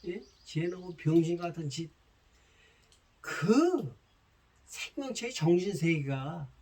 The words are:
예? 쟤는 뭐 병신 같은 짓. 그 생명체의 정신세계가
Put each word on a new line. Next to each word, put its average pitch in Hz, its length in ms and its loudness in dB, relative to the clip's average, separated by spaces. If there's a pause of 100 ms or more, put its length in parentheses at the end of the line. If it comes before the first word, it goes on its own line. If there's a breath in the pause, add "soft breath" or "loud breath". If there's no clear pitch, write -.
예? 180 160 -8 (240)
쟤는 180 340 -4
뭐 180 160 -12
병신 165 400 4
같은 170 320 -6
짓. 160 240 -8 (1300 soft breath)
그 240 720 2 (720)
생명체의 - 720 -8
정신세계가 160 1160 0 (120)